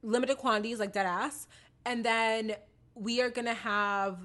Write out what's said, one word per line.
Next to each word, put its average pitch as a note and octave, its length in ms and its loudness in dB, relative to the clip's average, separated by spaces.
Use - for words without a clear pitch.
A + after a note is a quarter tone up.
Limited B3 360 2
quantities, A3+ 420 0
like, G3 120 -2
dead G3 140 0
ass. G3 420 -2
And A#3+ 180 -2
then A3+ 520 2
we A#3 260 0
are B3 80 2
gonna A#3 240 -2
have G3+ 720 0